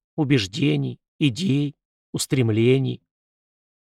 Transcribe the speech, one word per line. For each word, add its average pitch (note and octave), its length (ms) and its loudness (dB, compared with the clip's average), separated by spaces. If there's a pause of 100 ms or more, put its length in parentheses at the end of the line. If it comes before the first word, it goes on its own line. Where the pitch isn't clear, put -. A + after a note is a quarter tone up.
(140)
убеждений, C3+ 840 -2 (180)
идей, C#3+ 560 0 (380)
устремлений. B2 920 0 (880)